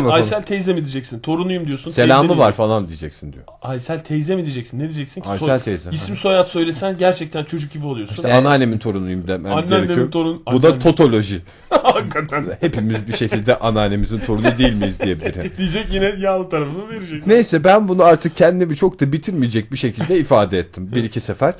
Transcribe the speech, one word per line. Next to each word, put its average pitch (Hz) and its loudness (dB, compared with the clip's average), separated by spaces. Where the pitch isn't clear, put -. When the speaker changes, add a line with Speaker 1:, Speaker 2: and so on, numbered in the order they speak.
Speaker 1:
ama 143 4
Speaker 2:
Aysel 131 2
Speaker 1:
konu. 208 -6
Speaker 2:
teyze 190 -2
mi 170 0
diyeceksin? 131 -8
Torunuyum 170 -4
diyorsun, 139 -6
teyze 165 -10
Speaker 1:
"Selamı 131 6
Speaker 2:
mi 170 2
Speaker 1:
var." 180 4
Speaker 2:
diyeceksin? 113 4
Speaker 1:
falan 107 0
diyeceksin 76 -14
diyor. - -20
Speaker 2:
"Aysel 131 -8
teyze 156 -2
mi 180 -2
diyeceksin? 123 -8
Ne 143 -4
diyeceksin 156 -8
ki?" - -10
Speaker 1:
Aysel 101 -2
Speaker 2:
Soy-, 131 2
Speaker 1:
teyze, 90 -4
Speaker 2:
isim 165 -6
Speaker 1:
ha. - -10
Speaker 2:
soyad 190 2
söylesen 175 -4
gerçekten 170 0
çocuk 151 -8
gibi 147 -10
oluyorsun. 107 -8
Speaker 1:
İşte - -4
Speaker 2:
E, 120 6
Speaker 1:
anneannemin 131 4
torunuyum 92 -4
demem 92 -4
Speaker 2:
anneannemin 175 0
Speaker 1:
gerekiyor. 165 0
Speaker 2:
torun-, 165 -4
Speaker 1:
Bu 120 -4
da 123 2
Speaker 2:
anneannem. 139 4
Speaker 1:
totoloji. 113 2
Speaker 2:
<laughs> - -20
Hakikaten. 156 0
Speaker 1:
Hepimiz 110 -2
bir 117 -6
şekilde 110 0
anneannemizin 104 0
torunu 113 0
değil 127 2
miyiz 98 -4
diye 90 -4
biri. 90 -6
Speaker 2:
<laughs> - -12
Diyecek, 190 -4
yine 190 0
yağlı 190 -2
tarafını 165 -6
vereceksin. 180 -8
Speaker 1:
Neyse, 214 4
ben 196 6
bunu 185 4
artık 165 6
kendimi 175 4
çok 185 0
da 139 2
bitirmeyecek 123 -2
bir 135 -6
şekilde 170 0
ifade 101 2
ettim 92 -8
bir 120 0
iki 110 -6
sefer. 131 -2